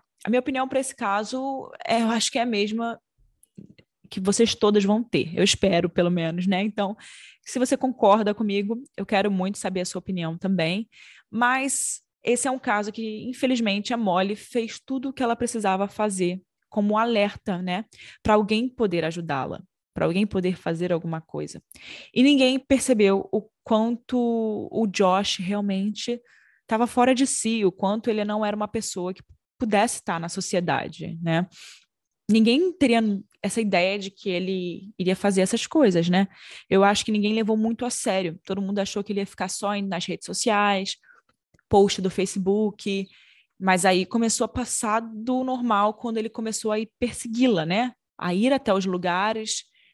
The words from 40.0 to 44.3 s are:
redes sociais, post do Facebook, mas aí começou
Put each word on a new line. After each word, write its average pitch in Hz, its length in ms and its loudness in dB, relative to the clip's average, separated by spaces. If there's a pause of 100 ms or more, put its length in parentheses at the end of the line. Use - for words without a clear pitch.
redes - 180 -8
sociais, 202 720 0 (720)
post 202 320 6
do 185 80 0
Facebook, 196 1000 -2 (540)
mas 185 240 2
aí 185 220 4
começou 226 380 0